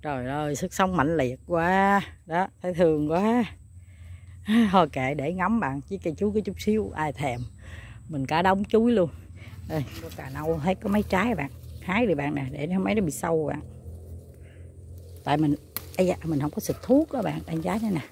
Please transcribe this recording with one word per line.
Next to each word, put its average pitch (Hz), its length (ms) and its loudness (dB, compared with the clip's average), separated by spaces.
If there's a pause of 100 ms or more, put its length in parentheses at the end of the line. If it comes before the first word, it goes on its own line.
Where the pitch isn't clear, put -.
Trời 131 220 -2
ơi, 147 280 -2
sức 175 180 -6
sống 185 240 2
mạnh 160 200 4
liệt 131 300 0
quá. 190 540 4 (240)
Đó, 175 220 0 (140)
thấy 180 120 -2
thương 156 380 4
quá. 214 340 4 (1000)
<laughs> 220 240 6
Thôi 180 200 6
kệ, 131 220 -2
để 151 200 -2
ngắm 190 260 2
bạn, 139 220 -2
chứ 196 220 -8
cây 170 140 -2
chuối 208 180 0
có 220 100 2
chút 196 140 -6
xíu, 214 360 0
ai 151 180 -2
thèm. 123 260 -2 (680)
Mình 139 160 -4
cả 156 160 2
đống 190 240 4
chuối 226 260 4
luôn. 185 180 4 (600)
Đây, 156 140 -2 (180)
có 165 140 -12
cà 143 180 -12
nâu, 156 300 -2
thấy 185 120 2
có 214 140 -6
mấy 208 140 2
trái 202 320 2
bạn. 143 140 -4 (360)
Hái 208 200 2
đi 190 80 4
bạn 143 220 -2
nè, 139 160 -4
để 143 160 -6
nó 180 120 0
mấy 196 160 0
nó 220 60 2
bị 160 100 0
sâu 160 360 0
bạn. 143 140 -6 (1600)
Tại 139 140 2
mình, 151 180 4 (420)
ây 185 100 4
da, 180 160 2
mình 160 160 0
không 151 120 0
có - 80 -6
xịt - 220 -2
thuốc 294 300 4
đó 254 100 -2
bạn. 160 260 -2
Đây 165 160 -2
trái 180 180 0
này 220 100 0
nè 160 100 0 (100)